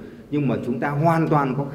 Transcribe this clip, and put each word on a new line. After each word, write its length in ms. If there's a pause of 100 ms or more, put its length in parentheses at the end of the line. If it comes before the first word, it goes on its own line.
(320)
nhưng 160
mà 80 (100)
chúng 140
ta 100
hoàn 380
toàn 300
có 180